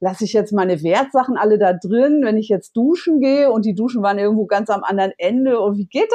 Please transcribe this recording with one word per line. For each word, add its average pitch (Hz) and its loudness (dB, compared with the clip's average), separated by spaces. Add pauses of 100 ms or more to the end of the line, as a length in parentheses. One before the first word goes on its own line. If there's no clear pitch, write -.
lasse 185 -4
ich 202 -4
jetzt 214 0
meine 185 0
Wertsachen 254 0
alle 214 2
da 185 2
drin, 254 0
wenn 220 0
ich 220 -4
jetzt - -4
duschen 302 0
gehe? 269 4
Und 220 0
die 208 0
Duschen 233 -2
waren 202 0
irgendwo 208 0
ganz 208 -2
am - -2
anderen 190 -2
Ende. 240 0
Und 202 0
wie 202 -4
geht 359 -2